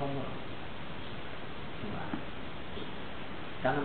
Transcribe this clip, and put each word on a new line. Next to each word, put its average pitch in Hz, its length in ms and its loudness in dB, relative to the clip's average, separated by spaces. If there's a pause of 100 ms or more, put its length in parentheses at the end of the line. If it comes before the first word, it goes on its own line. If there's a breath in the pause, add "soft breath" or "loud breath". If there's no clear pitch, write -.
khamr. 139 280 2 (3250)
Tangan 139 240 6